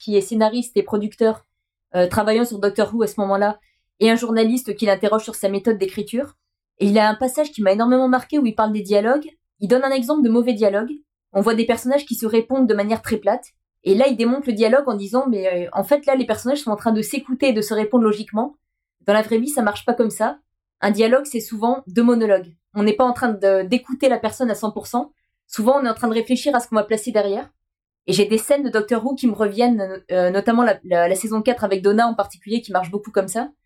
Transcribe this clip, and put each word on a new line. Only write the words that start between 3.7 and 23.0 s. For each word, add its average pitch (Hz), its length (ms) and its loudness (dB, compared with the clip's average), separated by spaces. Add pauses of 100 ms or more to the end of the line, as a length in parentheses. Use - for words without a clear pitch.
et 214 100 4
un 226 60 4
journaliste 226 600 0
qui 214 120 -2
l'interroge 208 360 0
sur 214 120 -14
sa 196 140 -4
méthode 202 280 -2
d'écriture. 208 560 -6 (460)
Et 202 80 2
il 202 100 2
a 214 100 4
un 214 80 0
passage 294 360 -2
qui 220 100 -8
m'a 190 120 2
énormément 247 360 2
marqué 254 300 0
où 262 80 2
il 220 80 -4
parle 220 180 0
des 214 80 -4
dialogues. 220 460 0 (320)
Il 202 80 -4
donne 254 160 4
un 269 80 0
exemple 269 320 2
de 233 60 4
mauvais 240 240 2
dialogue. 208 380 0 (460)
On 196 40 2
voit 226 140 2
des 233 100 0
personnages 254 400 0
qui 233 100 -6
se 226 100 -6
répondent 233 420 2
de 220 60 0
manière 208 280 -2
très 214 160 -4
plate. 196 300 -2 (360)
Et 196 120 4
là, 262 120 4
il 262 80 0
démonte 240 320 0
le 240 60 -2
dialogue 226 340 4
en 233 80 -2
disant, 202 340 -2
mais, 185 360 -2
euh, - 80 -10
en 196 100 -2
fait, 294 220 0
là, 269 100 2
les 262 100 0
personnages 247 340 -2
sont 226 120 -6
en 202 60 -2
train 220 160 -2
de 214 80 0
s'écouter 262 480 -2
et 240 40 2
de 214 80 0
se 220 120 -4
répondre 214 320 2
logiquement. 214 500 -2 (500)
Dans 202 80 2
la 214 80 4
vraie 220 160 -2
vie, 254 120 -2
ça 269 120 -2
marche 208 240 -2
pas 240 80 0
comme 233 160 0
ça. 247 300 -4 (420)
Un 202 100 0
dialogue, 233 340 2
c'est 233 160 -8
souvent 233 460 -4
deux 185 160 0
monologues. 208 500 2 (200)
On 208 100 -2
n'est 208 100 4
pas 254 120 2